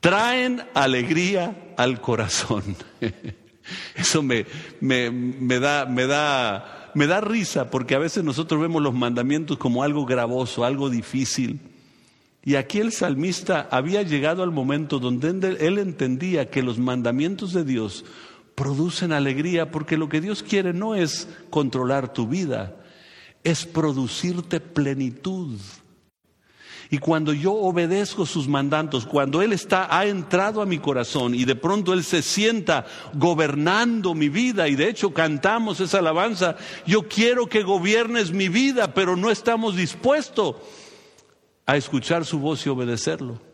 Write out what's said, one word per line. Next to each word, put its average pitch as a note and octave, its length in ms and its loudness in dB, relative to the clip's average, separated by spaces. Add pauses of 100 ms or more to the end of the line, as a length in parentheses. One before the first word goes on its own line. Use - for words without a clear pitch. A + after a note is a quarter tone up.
traen A#3+ 720 2
alegría D#3+ 1040 0
al B2 240 2
corazón". G#2 760 -2 (240)
<laughs> - 960 -10
Eso E3+ 260 2
me, A#2+ 240 2 (340)
me, B2+ 300 2
me B2+ 480 0
da, C#3+ 280 2
me B2+ 200 0
da C3+ 680 0 (200)
me D3 100 6
da F3+ 140 4
risa G#3 500 -2
porque C3 240 0
a C3 40 4
veces E3 260 0
nosotros D#3 340 0
vemos E3 240 0
los C3+ 120 2
mandamientos B2+ 640 0
como B2 240 0
algo D3 240 0
gravoso, B2 580 0
algo C#3 240 0
difícil. B2+ 720 -2 (840)
Y C#3 120 2
aquí C3+ 240 0
el A3 120 0
salmista E3 800 -2
había D#3 300 0
llegado D#3+ 420 0
al F3+ 80 0
momento C#3+ 480 0
donde B2 300 0
él, F#3 320 -2
él F3 180 2
entendía D3+ 680 -2
que C3+ 140 -2
los A#2+ 160 -2
mandamientos B2+ 760 -2
de F3 120 0
Dios A2+ 420 -4 (480)
producen D#3 580 -2
alegría, D3+ 580 0
porque D#3 280 -2
lo D#3 100 -2
que D#3 140 0
Dios G3+ 200 -4
quiere F#3+ 300 0
no G#3 220 -4
es F3 340 -2 (220)
controlar C3 640 0
tu A2+ 140 -2
vida, A#2 540 -4 (640)
es E3 220 0
producirte D#3+ 920 -2
plenitud. C#3 1000 -4 (1300)
Y D3 100 0
cuando D#3 340 2
yo D3+ 200 0
obedezco F#3 720 0
sus D3 200 -2
mandatos, C#3+ 600 0
cuando C#3+ 360 2
Él A3 100 2
está, F#3 380 0
ha F3+ 160 4
entrado G3 560 0
a G3+ 40 0
mi F3+ 120 0
corazón B2 560 0
y B2 100 2
de B2 120 2
pronto F3+ 360 0
Él F#3 120 2
se E3+ 180 0
sienta G3+ 640 0 (260)
gobernando E3+ 1000 2
mi D3+ 140 2
vida, G3+ 400 0
y C#3 80 2
de D#3 120 2
hecho G#3 240 -2
cantamos E3+ 680 0
esa F#3+ 180 2
alabanza, F3 560 2 (320)
"Yo G#3 220 4
quiero A#3+ 400 2
que G#3+ 160 2
gobiernes G#3 680 2
mi F#3+ 180 0
vida", A#3 460 2
pero F3+ 220 2
no G#3 160 2
estamos A3+ 420 0
dispuestos G#3+ 800 0 (1120)
a C#3 100 4
escuchar D3 480 0
su D#3 140 -4
voz C#3+ 260 -2
y - 40 0
obedecerlo. B2+ 760 -4 (120)